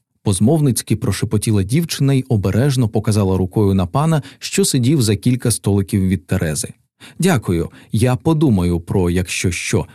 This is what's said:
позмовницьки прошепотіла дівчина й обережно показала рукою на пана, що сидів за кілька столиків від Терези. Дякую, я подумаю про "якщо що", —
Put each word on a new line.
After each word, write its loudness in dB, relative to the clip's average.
позмовницьки 0
прошепотіла -2
дівчина 0
й 0
обережно 0
показала 0
рукою 0
на 2
пана, 0
що -2
сидів 2
за 2
кілька 0
столиків 0
від -2
Терези. -4
Дякую, 0
я 2
подумаю 2
про 0
"якщо -2
що", — -4